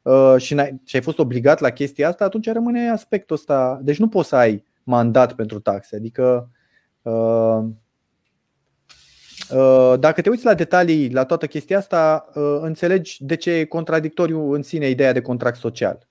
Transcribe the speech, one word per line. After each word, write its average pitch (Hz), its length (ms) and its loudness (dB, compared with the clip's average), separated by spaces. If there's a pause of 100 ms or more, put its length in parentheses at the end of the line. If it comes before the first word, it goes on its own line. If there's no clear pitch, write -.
uh, 131 360 6
și 127 160 -2
n-ai, 139 320 -4
și - 100 -14
ai 127 60 0
fost 151 180 -6
obligat 127 400 2
la 139 100 0
chestia 139 380 -4
asta, 180 180 -2
atunci 220 260 -4
rămâne 240 380 -4
aspectul 208 460 -4
ăsta. 135 480 -2
Deci 147 140 -2
nu 220 120 0
poți 196 200 -2
să 143 60 -2
ai 113 280 2 (200)
mandat 120 500 2
pentru 107 260 -8
taxe. 101 360 -6
Adică, 120 540 -2 (520)
uh, 113 580 0 (1900)
uh, 131 480 6
dacă 156 220 2
te 202 80 0
uiți 240 160 -2
la 220 80 6
detalii, 160 580 0
la 131 140 0
toată 165 220 -4
chestia - 300 -6
asta, 156 480 0 (100)
uh, 147 260 -2
înțelegi 165 640 -4
de 160 100 -4
ce 175 160 -6
e 160 140 0
contradictoriu 160 880 -4
în 147 80 -2
sine 147 280 -6
ideea 131 220 2
de 127 100 0
contract 123 380 -4
social. - 520 -6